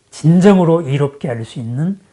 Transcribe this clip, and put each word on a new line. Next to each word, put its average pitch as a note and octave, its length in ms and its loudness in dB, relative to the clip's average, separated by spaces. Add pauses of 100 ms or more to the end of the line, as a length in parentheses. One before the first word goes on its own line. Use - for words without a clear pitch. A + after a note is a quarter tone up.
진정으로 E3+ 720 2
이롭게 C#3 480 -4
할 A2+ 160 -6
수 - 140 -16
있는 C#3 400 -6 (140)